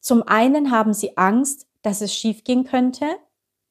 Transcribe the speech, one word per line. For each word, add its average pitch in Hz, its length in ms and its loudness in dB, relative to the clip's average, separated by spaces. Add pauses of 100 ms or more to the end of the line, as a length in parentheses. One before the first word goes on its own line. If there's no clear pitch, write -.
Zum 233 220 2
einen 262 460 2
haben 220 240 2
sie 202 240 -6
Angst, 220 480 0 (160)
dass 202 200 -4
es 202 120 -6
schiefgehen 247 520 -2
könnte 254 400 -2 (640)